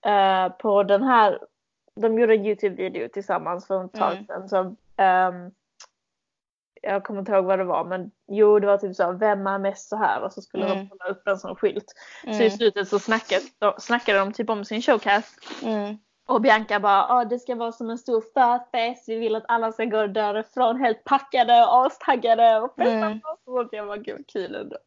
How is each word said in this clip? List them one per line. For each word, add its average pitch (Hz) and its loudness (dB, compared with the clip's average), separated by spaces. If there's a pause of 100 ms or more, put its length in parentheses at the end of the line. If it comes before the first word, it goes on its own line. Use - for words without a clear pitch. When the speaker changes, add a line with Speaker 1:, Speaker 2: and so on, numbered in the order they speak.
Speaker 1:
eh, 196 2
på 202 2
den 196 2
här, 233 4 (560)
de 220 0
gjorde 226 4
en 208 0
YouTube-video 185 -4
tillsammans 180 -6
för 190 -4
ett 185 -16
tag 185 -2
Speaker 2:
Mm. 202 -10
Speaker 1:
sedan, 190 -12
så, 190 -2 (260)
ehm, 185 0 (1300)
jag 196 -4
kommer 202 -8
inte 196 -4
ihåg 190 4
vad 190 0
det 190 -2
var, 170 -2
men 180 -8 (180)
jo, 208 6
det 202 2
var 202 4
typ 196 -6
så, 180 0
"Vem 196 0
är 196 -2
mest 196 -6
så 208 -8
här?" 147 -2
Och 190 -8
så 202 -18
skulle 190 -8
Speaker 2:
Mm. 190 -2
Speaker 1:
de 196 -12
hålla 190 -20
upp 196 -8
en 196 -2
sån 190 -14
skylt. 202 -4 (300)
Så 247 -10
i 220 -6
Speaker 2:
Mm. 220 2
Speaker 1:
slutet 202 0
så 208 0
snackade 220 -2 (140)
de, 208 0
snackade 233 0
de 196 -2
typ 220 -6
om 208 -4
sin 220 -6
showcast. 214 0 (240)
Speaker 2:
Mm. 214 -6 (280)
Speaker 1:
Och 247 2
Bianca 226 2
bara, 196 4
"Ja, 247 2
det 233 -6
ska 247 -8
vara 226 -6
som 226 -10
en 233 -8
stor 233 -2 (140)
förfest. 240 0
Vi 220 -6
vill 220 -2
att 220 -8
alla 226 0
ska 220 -4
gå 214 0
därifrån 220 -2
helt 226 0
packade 262 2 (140)
och 254 4
astaggade 226 2
och 247 -6
festa." 233 0 (140)
Speaker 2:
Mm. 220 -6 (240)
Speaker 1:
Och 247 -6
så 220 -10
jag 208 -10
bara, 202 -10
"Gud, 208 -12
vad 277 -18
kul - -8
ändå." - -10 (100)